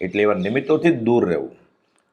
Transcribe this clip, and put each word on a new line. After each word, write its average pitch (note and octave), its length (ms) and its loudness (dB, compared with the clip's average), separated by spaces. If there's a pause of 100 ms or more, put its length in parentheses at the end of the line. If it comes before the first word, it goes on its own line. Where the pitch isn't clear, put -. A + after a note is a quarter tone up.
એટલે F#2 220 -2
એવા G#2 100 4
નિમિત્તોથી C3+ 580 0
જ C3 100 -2
દૂર A#2 280 2
રહેવું, D2 260 -4 (580)